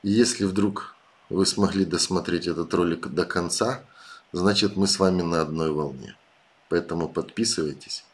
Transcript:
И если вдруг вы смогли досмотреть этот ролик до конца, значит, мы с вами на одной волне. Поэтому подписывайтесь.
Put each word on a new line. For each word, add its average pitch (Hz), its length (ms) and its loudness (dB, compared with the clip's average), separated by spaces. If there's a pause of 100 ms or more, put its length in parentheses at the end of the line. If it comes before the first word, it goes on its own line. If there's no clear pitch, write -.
И 101 60 0
если 113 340 4
вдруг 98 500 0 (360)
вы 92 160 2
смогли 95 380 2
досмотреть 87 600 0
этот 85 280 -2
ролик 85 340 0
до 85 160 0
конца, 101 600 -2 (460)
значит, 101 460 2
мы 98 100 2
с - 140 0
вами 92 220 4
на 85 180 0
одной 80 320 0
волне. 69 440 -6 (520)
Поэтому 85 400 -2
подписывайтесь. - 1040 -4